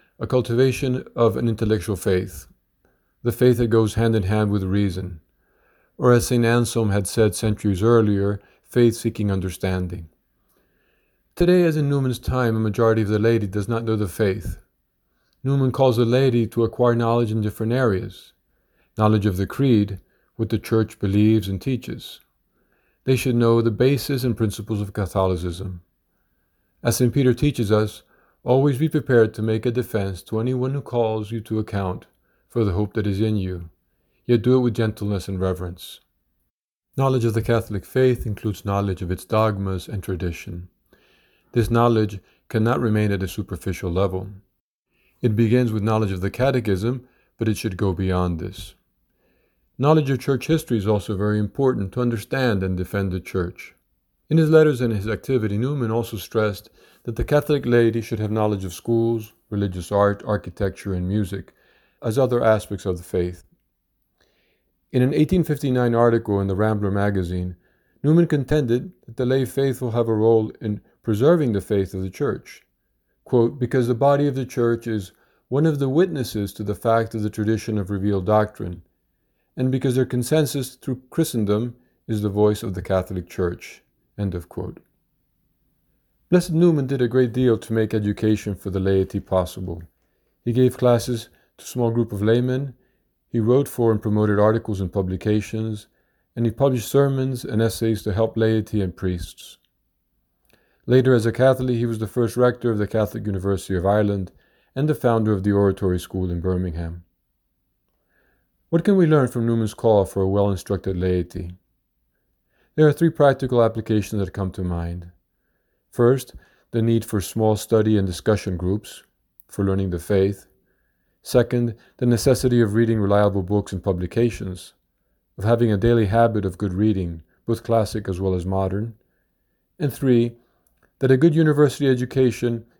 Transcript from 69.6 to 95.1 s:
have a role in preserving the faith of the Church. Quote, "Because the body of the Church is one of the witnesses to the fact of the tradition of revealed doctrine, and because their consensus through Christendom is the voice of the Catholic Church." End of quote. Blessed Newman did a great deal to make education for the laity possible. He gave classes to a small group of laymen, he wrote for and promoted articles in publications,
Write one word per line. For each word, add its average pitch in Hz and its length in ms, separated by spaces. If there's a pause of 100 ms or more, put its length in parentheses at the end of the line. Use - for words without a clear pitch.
have 113 180
a 113 60
role 110 360 (120)
in 107 180 (220)
preserving 127 500
the 98 80
faith 98 320
of 95 80
the 95 80
Church. - 560 (600)
Quote, 123 340
"Because 123 280
the 123 80
body 143 320
of 139 80
the 131 120
Church 120 400
is 104 260 (360)
one 143 180
of 147 120
the 135 120
witnesses 139 640
to 107 100
the 101 100
fact 113 400
of 110 80
the 107 60
tradition 107 480
of 98 140
revealed 98 340
doctrine, 101 560 (800)
and 131 120
because 131 240
their 127 120
consensus 131 680
through - 340
Christendom 117 640 (300)
is 107 160
the 104 80
voice 104 320
of 98 100
the 90 80
Catholic 92 480
Church." - 540 (340)
End 98 180
of 85 140
quote. - 320 (1500)
Blessed 175 220
Newman 160 340
did 131 160
a 120 60
great 123 260
deal 123 240
to - 160
make 110 180
education 104 600
for 95 160
the 95 100
laity 95 400
possible. 92 600 (640)
He 120 80
gave 123 240
classes 120 500 (300)
to - 80
a - 20
small 120 220
group 113 200
of 101 120
laymen, 127 500 (580)
he 117 100
wrote 127 280
for 113 240
and 107 80
promoted 107 380
articles 107 420
in 92 80
publications, 104 1000 (480)